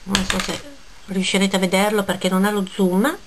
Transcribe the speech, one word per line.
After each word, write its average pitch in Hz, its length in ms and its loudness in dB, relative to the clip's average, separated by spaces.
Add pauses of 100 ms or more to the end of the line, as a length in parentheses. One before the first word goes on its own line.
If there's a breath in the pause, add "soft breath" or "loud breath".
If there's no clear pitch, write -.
non 190 220 0
so 190 140 -2
se 185 200 -4 (460)
riuscirete 190 500 0
a 196 40 4
vederlo 196 440 2
perché 196 260 -2
non 185 160 2
ha 208 60 2
lo 202 140 0
zoom. 196 600 2